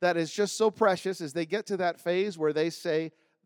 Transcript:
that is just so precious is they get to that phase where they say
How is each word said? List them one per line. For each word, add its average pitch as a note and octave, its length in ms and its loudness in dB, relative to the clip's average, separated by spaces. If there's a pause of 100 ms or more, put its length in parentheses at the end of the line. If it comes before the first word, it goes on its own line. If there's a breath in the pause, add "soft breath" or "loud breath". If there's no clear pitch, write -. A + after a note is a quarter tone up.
that F3 140 2
is E3 160 0
just G3+ 240 -2
so A3 160 2
precious F#3+ 480 0
is D3 140 -8
they E3 120 -2
get G3 220 -4
to G3 100 -2
that F3 220 0
phase F3+ 380 0
where D#3 160 2
they D#3 160 2
say D#3 420 -2 (340)